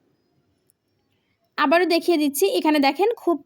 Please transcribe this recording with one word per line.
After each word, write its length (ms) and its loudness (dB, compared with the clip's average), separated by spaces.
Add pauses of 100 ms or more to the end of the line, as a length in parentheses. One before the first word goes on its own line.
(1600)
আবারও 360 2
দেখিয়ে 280 0
দিচ্ছি। 220 -2 (140)
এখানে 280 2
দেখেন 220 0 (140)
খুব 240 0